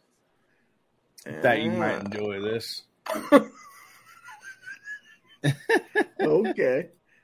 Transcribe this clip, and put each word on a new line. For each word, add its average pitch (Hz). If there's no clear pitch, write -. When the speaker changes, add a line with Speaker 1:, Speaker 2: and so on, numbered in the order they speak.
Speaker 1:
Thought 120
you 110
might 107
Speaker 2:
Ah. -
Speaker 1:
enjoy 101
this. 110
Speaker 2:
<laughs> -
Okay. 165